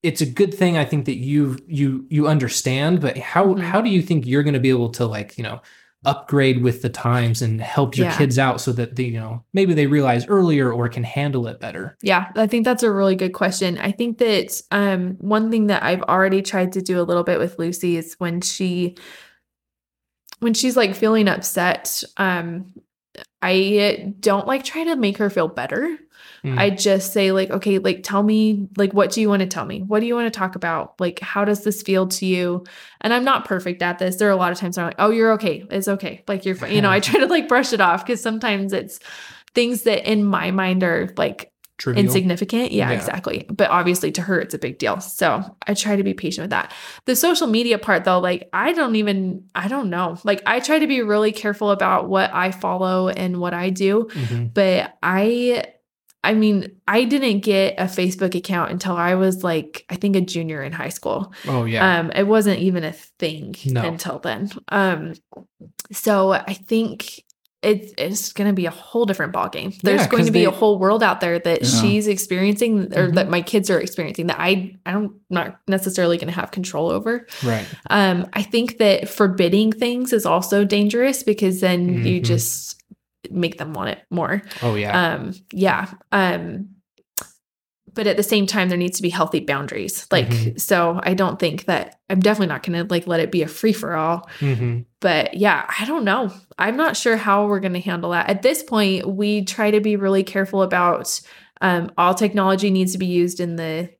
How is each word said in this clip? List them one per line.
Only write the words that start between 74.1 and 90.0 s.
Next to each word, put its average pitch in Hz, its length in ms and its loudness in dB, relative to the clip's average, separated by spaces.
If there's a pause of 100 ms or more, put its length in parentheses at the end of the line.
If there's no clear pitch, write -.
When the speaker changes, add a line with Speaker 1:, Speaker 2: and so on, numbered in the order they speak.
Speaker 2:
that - 100 -2
I, 185 460 -2
I 180 80 -6
don't, 208 220 -4 (160)
not 175 360 -4
necessarily 185 520 0
gonna 170 140 -6
have - 180 -6
control 170 400 -4
over. 226 360 -4 (180)
Speaker 1:
Right. 113 220 -2 (240)
Speaker 2:
Um, 185 440 2
I 208 80 -2
think 233 360 -2
that 202 300 4
forbidding 196 640 2
things 247 400 -2
is 214 140 2
also 185 380 2
dangerous 214 580 2
because 190 380 0
then 180 280 2 (160)
you 180 120 2
Speaker 1:
Mm-hmm. 180 80 -2
Speaker 2:
just - 580 -2 (500)
make 170 260 -2
them 156 140 -8
want 95 180 -6
it - 80 -6 (120)
more. 175 320 -2 (200)
Speaker 1:
Oh, 113 140 0
yeah. 160 380 0
Speaker 2:
Um, 185 180 -8 (200)
yeah. 190 340 0 (260)
Um, 180 560 -2 (1200)
but 214 140 -2
at 202 120 2
the 208 40 0
same 202 240 2
time, 190 220 0
there 180 80 0
needs 180 220 -2
to - 40 -6
be 180 60 0
healthy 170 320 -2
boundaries. - 680 -6